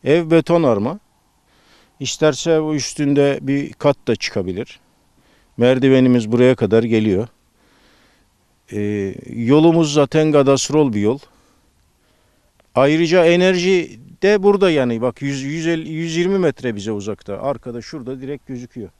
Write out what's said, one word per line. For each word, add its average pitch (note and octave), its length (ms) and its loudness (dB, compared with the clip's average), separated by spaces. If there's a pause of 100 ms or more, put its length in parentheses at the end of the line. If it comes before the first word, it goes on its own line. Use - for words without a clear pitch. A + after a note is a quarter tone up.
Ev D#3+ 260 0
beton E3+ 320 2
arma. B2 360 0 (1000)
İsterse D#3 640 -2
bu D#3 120 -4
üstünde C#3+ 680 0
bir C#3 300 -6
kat C#3+ 240 0 (120)
da A2+ 80 0
çıkabilir. F#2+ 640 -8 (760)
Merdivenimiz B2+ 760 4
buraya B2 220 4
kadar A2+ 280 2
geliyor. A2 460 0 (1400)
Ee, G#2 420 -6 (120)
yolumuz D3+ 680 2
zaten D#3 400 2
kadastrol C#3 600 2
bir G#2 80 -2
yol. A2+ 180 0 (1600)
Ayrıca D#3+ 500 2
enerji F3+ 760 2 (240)
de G3+ 200 2
burada G3 280 2
yani. B2 300 0
Bak B2 220 -4
yüz, C#3 200 -6
yüz D#3+ 240 -6
elli, D#3+ 260 -4
yüz D#3+ 240 -6
yirmi F#3 220 0
metre B2+ 380 -2
bize G2+ 160 -8
uzakta. G2+ 500 -10
Arkada B2+ 400 -8
şurada C3 380 -14
direkt C3+ 260 -14
gözüküyor. A#2+ 420 -14 (120)